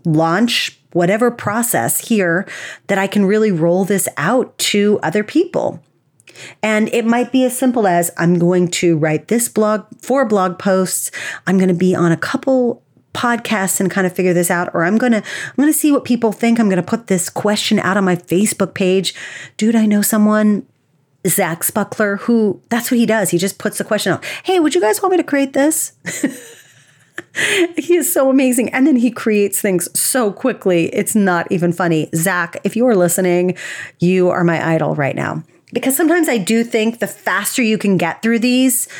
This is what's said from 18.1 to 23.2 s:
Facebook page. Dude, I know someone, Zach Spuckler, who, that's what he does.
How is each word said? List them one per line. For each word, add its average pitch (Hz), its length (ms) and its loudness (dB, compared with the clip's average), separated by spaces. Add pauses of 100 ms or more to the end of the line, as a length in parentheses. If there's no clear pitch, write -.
Facebook - 600 -2
page. 185 380 0 (440)
Dude, 220 180 0
I 220 120 4
know 208 160 2
someone, 214 600 2 (640)
Zach 170 360 -2
Spuckler, 202 580 -2
who, 220 480 0
that's 233 240 -2
what 247 60 2
he 226 80 4
does. 208 240 0